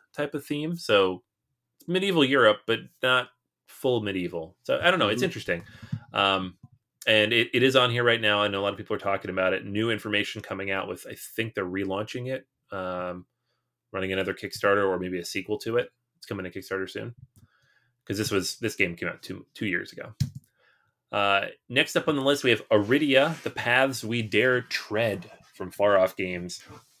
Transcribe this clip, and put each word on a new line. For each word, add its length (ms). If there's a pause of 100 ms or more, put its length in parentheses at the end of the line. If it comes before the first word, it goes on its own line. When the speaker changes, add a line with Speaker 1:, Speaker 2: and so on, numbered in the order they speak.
(140)
Speaker 1:
type 200
of 120
theme. 300
So 480 (640)
medieval 360
Europe, 340 (100)
but 100 (240)
not 280 (360)
full 340
medieval. 600
So 180
I 120
don't 80
know. 80
It's 100
Speaker 2:
Mm-hmm. 60
Speaker 1:
interesting. 380 (500)
Um, 440 (480)
and 280
it, 200
it 120
is 100
on 160
here 140
right 160
now. 220
I 60
know 120
a 20
lot 100
of 60
people 160
are 60
talking 300
about 240
it. 120
New 240
information 500
coming 300
out 160
with, 240
I 60 (180)
think 200
they're 100
relaunching 680
it, 140 (240)
um, 560 (680)
running 200
another 220
Kickstarter 540
or 120
maybe 180
a 60
sequel 340
to 200
it. 100 (280)
It's 100
coming 180
to 120
Kickstarter 320
soon. 280 (880)
'Cause 100
this 140
was, 260
this 180
game 220
came 140
out 120
two, 300
two 140
years 260
ago. 220 (960)
Uh, 360 (200)
next 260
up 140
on 80
the 60
list, 200
we 60
have 220
Aridia, 720
The 80
Paths 520
We 200
Dare 400
Tread 680 (220)
from 180
Far 280
Off 180
Games. 460 (380)